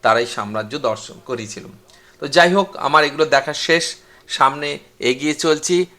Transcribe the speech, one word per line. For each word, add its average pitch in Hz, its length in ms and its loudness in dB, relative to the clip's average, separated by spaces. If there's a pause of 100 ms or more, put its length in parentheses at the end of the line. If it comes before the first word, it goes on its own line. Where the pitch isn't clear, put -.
তারাই 117 240 2
সাম্রাজ্য 107 520 -8
দর্শন 113 360 -6 (100)
করেছিল। 113 400 -10 (560)
তো 147 80 -8
যাই 170 240 6
হোক, 190 240 0
আমার 151 280 2
এগুলো 147 200 0
দেখা 143 300 0
শেষ, - 420 -2 (320)
সামনে 147 500 0 (200)
এগিয়ে 135 360 0
চলছি 165 520 0 (120)